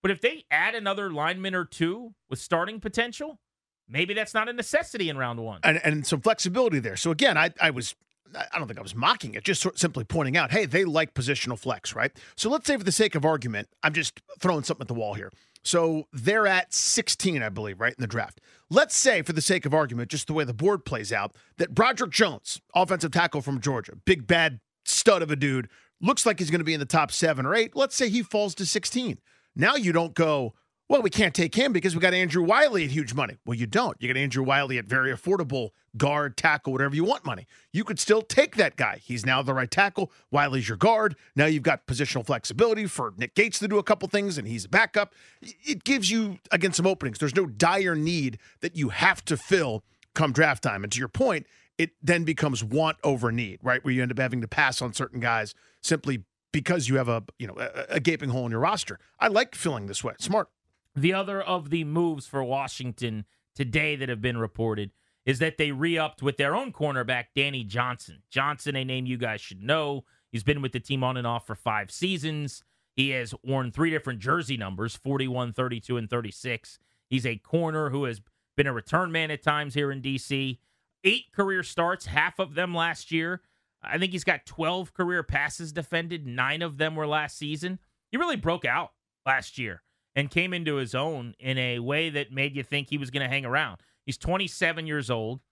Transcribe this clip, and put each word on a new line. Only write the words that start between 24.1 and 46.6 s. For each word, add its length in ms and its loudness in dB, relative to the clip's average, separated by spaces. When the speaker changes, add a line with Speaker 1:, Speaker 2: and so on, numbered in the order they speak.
Speaker 2:
bad 340 4
stud 360 6
of 80 0
a 60 2
dude, 340 0
looks 240 2
like 140 2
he's 100 0
gonna 140 2
be 100 0
in 60 -2
the 80 -2
top 240 2
seven 340 0
or 80 0
eight. 220 0
Let's 200 2
say 140 2
he 140 0
falls 320 0
to 100 -4
sixteen. 540 -2
Now 200 4
you 160 2
don't 240 2
go, 400 2
"Well, 140 6
we 80 2
can't 240 2
take 180 0
him 200 2
because 200 2
we 80 0
got 140 6
Andrew 260 2
Wiley 440 6
at 40 -2
huge 240 -2
money." 220 -2
Well, 100 -2
you 120 -2
don't. 320 0
You 80 -4
got 100 2
Andrew 260 0
Wiley 360 2
at 60 -6
very 280 2
affordable 580 0
guard, 400 2
tackle, 340 2
whatever 240 2
you 80 4
want 220 0
money. 200 -6
You 100 0
could 160 -4
still 220 6
take 340 4
that 220 2
guy. 260 0
He's 220 -6
now 160 4
the 120 -2
right 160 0
tackle. 400 2
Wiley's 380 2
your 80 -4
guard. 400 4
Now 120 6
you've 160 2
got 220 2
positional 400 -2
flexibility 600 2
for 320 -4
Nick 180 -4
Gates 240 4
to 80 -2
do 100 2
a 60 2
couple 240 2
things, 300 0
and 100 -8
he's 160 -6
a 60 -14
backup. 440 2
It 420 -8
gives 260 2
you, 300 0
again, 220 2